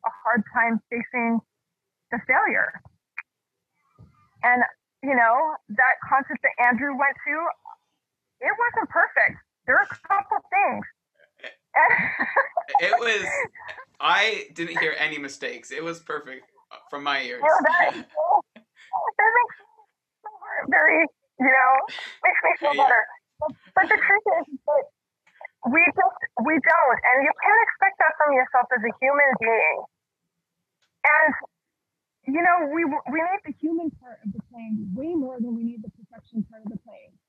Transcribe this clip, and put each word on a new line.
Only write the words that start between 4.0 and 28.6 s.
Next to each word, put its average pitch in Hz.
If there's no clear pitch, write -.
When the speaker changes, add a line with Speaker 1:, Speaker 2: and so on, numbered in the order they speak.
Speaker 1:
And, 247
you 269
know, 254
that 247
concert 269
that 262
Andrew 247
went 277
to, 294
it 302
wasn't 466
perfect. 262
There 254
were 539
a -
couple 392
things. 294
<laughs> -
Speaker 2:
It 403
was, -
I 190
didn't 170
hear 160
any 151
mistakes. 127
It 139
was 165
perfect 135
from 143
my 139
ears. 123
Speaker 1:
Well, 320
that, 339
Speaker 2:
<laughs> -
Speaker 1:
that -
makes 480
me -
very, 320
you 254
know, 262
makes 359
me 320
feel 285
Speaker 2:
Yeah. 277
Speaker 1:
better. 240
But, 311
but 381
the 427
truth 403
is 277
that 285
we 302
just, 370
we 311
don't. 320
And 262
you 294
can't 427
expect 381
that 311
from 294
yourself 254